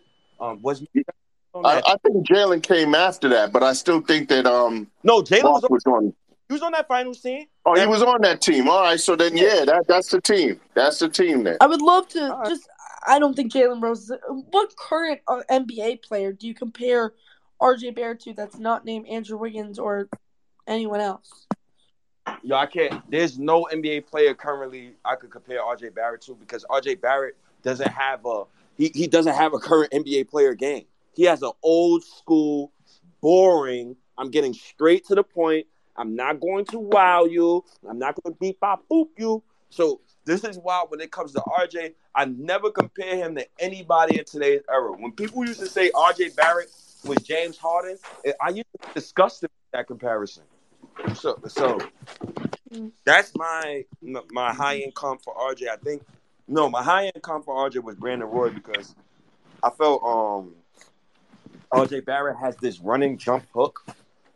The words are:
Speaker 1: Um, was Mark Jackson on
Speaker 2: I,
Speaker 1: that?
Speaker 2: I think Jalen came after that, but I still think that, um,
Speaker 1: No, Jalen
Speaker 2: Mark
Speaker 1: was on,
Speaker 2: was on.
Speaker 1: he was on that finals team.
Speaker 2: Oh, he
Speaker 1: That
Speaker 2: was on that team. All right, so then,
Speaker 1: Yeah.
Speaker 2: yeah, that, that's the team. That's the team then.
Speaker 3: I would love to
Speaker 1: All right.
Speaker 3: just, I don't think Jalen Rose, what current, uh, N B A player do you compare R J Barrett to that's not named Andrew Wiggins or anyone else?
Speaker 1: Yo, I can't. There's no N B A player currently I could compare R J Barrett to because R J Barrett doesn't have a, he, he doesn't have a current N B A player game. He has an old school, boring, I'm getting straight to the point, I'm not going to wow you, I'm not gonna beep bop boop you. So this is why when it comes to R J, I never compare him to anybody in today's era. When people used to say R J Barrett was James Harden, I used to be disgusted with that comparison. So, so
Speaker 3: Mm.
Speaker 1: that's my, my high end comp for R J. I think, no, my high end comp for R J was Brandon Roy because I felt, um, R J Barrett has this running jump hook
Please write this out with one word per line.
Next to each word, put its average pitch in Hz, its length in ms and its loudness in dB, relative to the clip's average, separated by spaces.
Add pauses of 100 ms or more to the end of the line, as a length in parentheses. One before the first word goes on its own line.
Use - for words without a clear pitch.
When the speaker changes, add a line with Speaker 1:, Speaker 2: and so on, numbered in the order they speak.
(400)
Speaker 1:
Um, 113 220 -8
was 135 180 -4
Mark 151 160 -16
Jackson 277 180 -2 (400)
on 180 120 -4
Speaker 2:
I, 147 100 6
Speaker 1:
that? - 120 0
Speaker 2:
I 196 100 4
think 196 300 2
Jalen 185 360 4
came 160 320 4
after 170 340 2
that, 107 220 4
but 123 100 4
I 131 120 4
still 165 260 2
think 151 300 0
that, 131 160 4
um, 120 440 2 (140)
Speaker 1:
No, 226 180 8
Jalen 202 220 4
Speaker 2:
Mark - 260 4
Speaker 1:
was 123 160 2
on, 127 100 4
Speaker 2:
was 110 80 2
on. - 100 -2 (360)
Speaker 1:
he 254 40 -4
was 294 80 -4
on 330 120 -2
that 311 140 -2
finals 254 340 -4
team. 269 240 -6 (200)
Speaker 2:
Oh, 170 80 6
he 175 60 6
Speaker 1:
That 208 100 4
Speaker 2:
was 214 140 4
on 240 180 4
that 175 200 4
team. 135 260 4
All 185 140 6
right, 170 180 4
so 175 160 2
then, 165 220 2
Speaker 1:
Yeah. 202 180 6
Speaker 2:
yeah, 151 100 4
that, 165 220 4
that's - 220 4
the - 100 2
team. 160 400 2 (140)
That's 143 260 2
the 165 80 0
team 160 380 2
then. 85 160 0
Speaker 3:
I 277 60 8
would 311 140 0
love 359 280 4
to 330 120 -6 (100)
Speaker 1:
All 269 80 -10
right. 214 100 -4
Speaker 3:
just, - 180 -8 (400)
I 269 100 6
don't 285 160 2
think 233 200 -6
Jalen 247 280 2
Rose, 226 300 -4 (160)
what 370 480 -2
current, 320 520 -4
uh, 247 220 -4
N 262 160 2
B 220 160 -10
A 233 140 -2
player 196 380 -6
do 214 140 -14
you 226 60 -10
compare 240 600 -2 (480)
R 254 160 6
J 240 140 -10
Barrett 233 300 -8
to 226 120 -16
that's 208 260 -14
not 226 240 -4
named 220 240 -10
Andrew 220 300 -10
Wiggins 214 420 -12
or 202 280 -6 (600)
anyone 214 340 -6
else? - 460 -10 (960)
Speaker 1:
Yo, 131 120 -2
I 143 120 2
can't. 160 420 -2
There's 143 300 -2
no 160 240 2
N 160 180 -6
B 151 80 -4
A 147 120 -4
player 147 340 2
currently 131 580 -10 (100)
I 127 120 -4
could 123 160 -16
compare 120 320 -8
R 120 120 -4
J 113 140 -14
Barrett 113 340 -8
to 131 120 -20
because 107 340 -16
R 135 100 0
J 131 140 -4
Barrett 135 420 -2 (280)
doesn't 127 260 -4
have 135 380 -4
a, 107 160 -4 (340)
he, 156 160 0
he 156 140 -4
doesn't 160 260 2
have 151 220 0
a 113 40 -6
current 156 320 2
N 147 120 -2
B 139 160 -2
A 135 40 -2
player 139 300 2
game. 131 320 -6 (280)
He 160 100 2
has 160 180 4
an 120 120 -6 (100)
old 170 400 4
school, 147 680 -2 (480)
boring, 147 760 4 (200)
I'm 131 140 -8
getting 135 240 0
straight 165 540 2
to 196 80 0
the 202 80 4
point, 160 420 -2 (320)
I'm 110 180 -8
not 135 240 -4
going 190 260 -4
to 226 120 -10
wow 190 480 4
you, 170 400 0 (240)
I'm 117 80 -12
not 135 240 -6
gonna 165 140 -14
beep 190 240 -6
bop 196 320 -2
boop 320 160 2 (100)
you. 220 240 -4 (300)
So 156 300 -2 (220)
this 165 200 -4
is 202 160 -12
why 180 280 -2
when 156 140 -14
it 160 100 -14
comes 156 220 -10
to - 80 -4 (160)
R 180 80 0
J, 170 300 -10 (180)
I 139 120 0
never 170 440 -4
compare 185 460 -2
him 165 200 -6
to 127 120 -10 (100)
anybody 165 640 -2
in 147 60 -10
today's 143 440 -2
era. 127 220 -2
When 110 200 -12
people 214 340 -10
used 233 160 -12
to 190 60 -10
say 185 280 0
R 170 180 2
J 175 160 -4
Barrett 170 400 0 (360)
was 139 180 -6
James 165 340 -6
Harden, 180 400 -6 (420)
I 151 100 -4
used 208 180 -10 (120)
to - 80 -20
be - 60 -20
disgusted - 560 -2
with - 220 -20
that 123 160 -10
comparison. 110 560 -8 (720)
So, 139 320 -8
so 117 320 -2 (920)
Speaker 3:
Mm. 220 200 -14 (120)
Speaker 1:
that's 175 320 0
my, 160 480 -8 (180)
my 123 520 -8
high 143 240 -4
end 135 160 -12
comp 135 300 -10
for - 140 -16
R 131 160 -6
J. 127 140 -14
I 113 80 -8
think, 147 280 -10 (440)
no, 147 220 0
my 123 120 -4
high 180 240 0
end 180 160 -10
comp 156 220 -10
for 135 120 -12
R 135 140 -2
J 123 100 -8
was 113 160 -12
Brandon 113 340 -8
Roy 120 200 -2
because 107 460 -12 (640)
I 120 100 2
felt, 151 320 0
um, 104 500 -4 (1200)
R 131 140 4
J 135 160 -8
Barrett 139 360 -4
has 131 200 -6
this 110 220 -6
running 127 380 -2
jump 127 360 -4
hook 123 300 -4 (520)